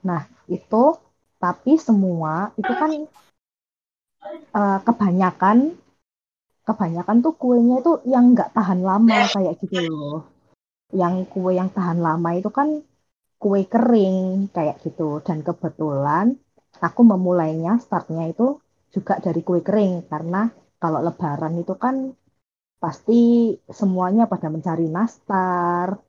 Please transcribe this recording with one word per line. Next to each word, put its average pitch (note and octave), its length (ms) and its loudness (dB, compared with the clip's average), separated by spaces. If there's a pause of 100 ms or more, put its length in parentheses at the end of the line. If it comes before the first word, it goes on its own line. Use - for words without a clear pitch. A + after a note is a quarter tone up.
Nah, D#3+ 140 -4 (340)
itu, A3+ 260 0 (600)
tapi F#3 280 -2 (160)
semua F3+ 720 0
itu - 200 -2
kan, D#4 100 0 (1700)
eh, G3 280 2
kebanyakan, F#3+ 720 2 (1080)
kebanyakan F#3+ 580 -2
tuh D#4+ 160 0
kuenya B3 400 2
itu E4 100 2 (220)
yang B3 200 6
nggak G#3+ 240 0
tahan F#3 320 0
lama A3 300 4 (140)
kayak F3+ 200 0 (100)
gitu F#3+ 140 -6 (120)
loh. D3+ 280 -8 (840)
Yang F3+ 140 0 (180)
kue F#3 260 -2
yang F#3+ 180 -2
tahan F3 300 -2
lama E3 220 0 (100)
itu G#3+ 180 -6
kan D4 120 0 (720)
kue G3 200 2 (120)
kering A3+ 440 4 (380)
kayak D3+ 300 -2
gitu. D#3 240 -4 (180)
Dan D#3 200 -4
kebetulan D#3 800 -2 (600)
aku - 140 0 (120)
memulainya, F3 600 0 (120)
startnya E3 380 -6 (100)
itu A#3 140 0 (480)
juga F#3+ 180 -4 (120)
dari E3 220 -2
kue F3 200 0
kering. G3 260 2 (180)
Karena E3 300 -4 (420)
kalau D#3+ 240 -2
lebaran D#3+ 560 -6
itu F#3+ 100 -6 (100)
kan C4 120 -2 (880)
pasti G#3+ 380 0 (580)
semuanya F#3 440 0 (100)
pada E3 220 -6
mencari E3 320 -4 (100)
nastar F3+ 880 -2 (220)